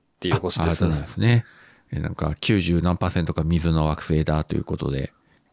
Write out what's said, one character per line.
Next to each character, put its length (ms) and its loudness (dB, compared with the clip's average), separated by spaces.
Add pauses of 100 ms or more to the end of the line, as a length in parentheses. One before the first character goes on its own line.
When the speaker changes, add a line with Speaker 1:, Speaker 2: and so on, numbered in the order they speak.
(200)
Speaker 1:
て 80 -4
い 40 2
う 80 2
星 220 -2
で 80 2
す 120 2
よ 60 2
ね。 60 0
Speaker 2:
あ、 20 -2
ア 40 -4
ラ 0 -
ド 0 -
ナ 60 -10
で 60 -14
す 80 -8
ね。 240 4 (480)
え 40 -6
ー、 40 -4
な 100 -4
ん 40 -8
か、 260 -4
九 200 2
十 220 2
何 140 2
パ 100 -2
ー 40 0
セ 100 0
ン 60 0
ト 60 -4
か 120 -2
水 260 2
の 160 4
惑 160 -2
星 220 2
だ 200 0
と 120 -4
い 20 0
う 60 -4
こ 120 -4
と 140 -4
で。 220 -4 (400)